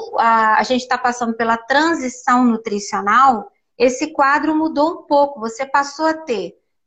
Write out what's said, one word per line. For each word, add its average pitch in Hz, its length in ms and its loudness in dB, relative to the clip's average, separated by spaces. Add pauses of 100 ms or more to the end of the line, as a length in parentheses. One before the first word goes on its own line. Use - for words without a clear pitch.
(180)
a, 220 420 2
a 220 40 0
gente 247 240 -2
tá 247 100 -2
passando 240 380 -2
pela 233 220 -2
transição 262 880 0
nutricional, 214 1080 0 (260)
esse 262 360 0
quadro 294 420 2
mudou 311 380 0
um - 100 -14
pouco. 285 380 0
Você 226 240 -6
passou 285 400 -2
a 320 80 2
ter 247 420 -6 (320)